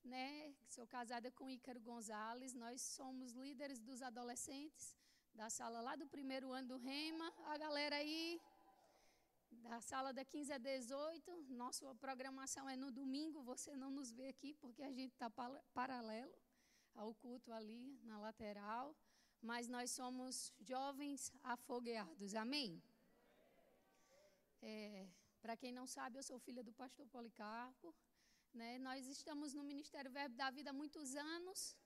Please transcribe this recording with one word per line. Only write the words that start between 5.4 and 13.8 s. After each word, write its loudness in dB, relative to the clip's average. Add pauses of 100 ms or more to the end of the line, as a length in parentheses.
sala 0
lá 2
do -2
primeiro 0
ano 0
do 0
Rema. 2 (260)
A 4
galera 6
aí, 4 (1120)
da -2
sala 2
da 2
quinze 0
a 2
dezoito. 2 (160)
Nossa 0
programação 0
é 2
no 0
domingo. 2
Você -2
não -2